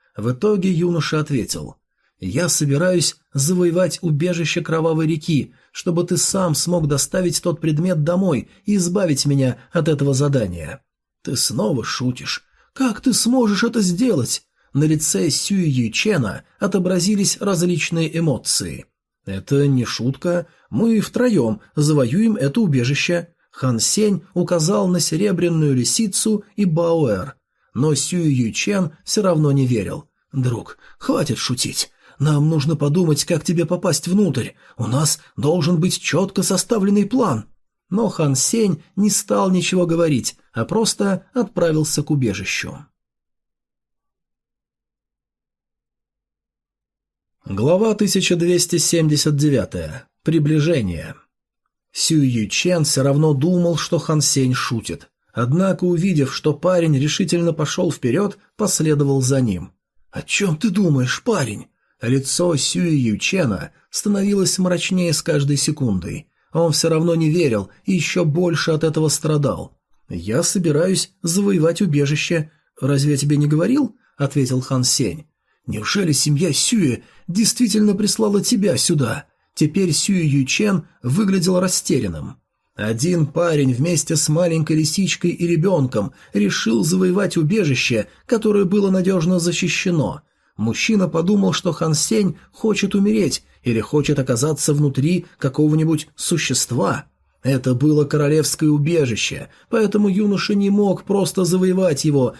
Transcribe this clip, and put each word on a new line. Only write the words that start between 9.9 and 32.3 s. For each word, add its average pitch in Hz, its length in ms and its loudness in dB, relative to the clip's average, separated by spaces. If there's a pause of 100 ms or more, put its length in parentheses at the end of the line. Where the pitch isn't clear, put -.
задания». 110 680 -2 (400)
«Ты 139 140 -4
снова 127 480 -2
шутишь? - 580 -6 (300)
Как 254 260 -2
ты 247 140 0
сможешь 226 500 2
это 233 160 0
сделать?» 180 640 0 (300)
На 139 100 2
лице 156 460 0
Сюй 180 400 0
Юйчена 127 760 0 (160)
отобразились 190 800 0
различные 165 800 0
эмоции. 107 680 -2 (380)
«Это 139 420 0
не 127 180 2
шутка. 170 600 -4 (220)
Мы 226 300 2
втроём 185 600 0 (140)
завоюем 151 600 2
это 139 240 -2
убежище». 156 680 0 (220)
Хан 123 280 -2
Сень 208 440 0 (100)
указал 180 540 0
на 180 120 2
серебряную 165 760 0
лисицу 208 720 0 (100)
и 208 100 2
Баоэр. 160 720 0 (380)
Но 151 200 2
Сюй 160 400 0
Юйчен 151 580 -2 (120)
всё - 180 -2
равно 156 300 2
не 135 160 2
верил. 117 380 -2 (260)
«Друг, 127 460 -4 (200)
хватит - 400 -2
шутить. - 540 -4 (280)
Нам 147 300 2